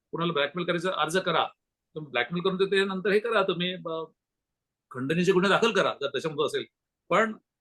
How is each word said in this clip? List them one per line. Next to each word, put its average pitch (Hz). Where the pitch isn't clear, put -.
कुणाला 165
ब्लॅकमेल 147
करायचा 175
अर्ज 156
करा, 165
तुम्ही 151
ब्लॅकमेल 120
करून 190
ते 196
नंतर 190
हे 208
करा, 220
तुम्ही, 180
अ, 165
खंडणीचे 160
गुन्हे 180
दाखल 214
करा 156
जर 139
त्याच्यामध्ये 143
असेल. 123
पण 214